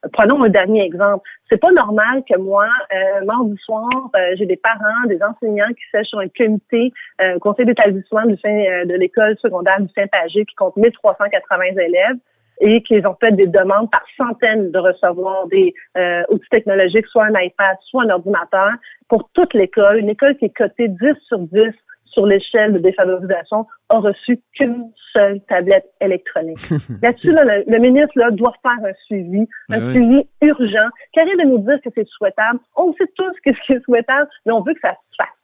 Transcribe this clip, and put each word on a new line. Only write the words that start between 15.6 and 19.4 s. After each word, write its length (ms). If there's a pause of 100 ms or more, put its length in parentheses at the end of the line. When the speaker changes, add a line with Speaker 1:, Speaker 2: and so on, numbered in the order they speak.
Speaker 1:
euh, 320
outils 220
technologiques, 560
soit 180
un 160
iPad, 340 (140)
soit 140
un 80
ordinateur, 580 (400)
pour 240
toute 220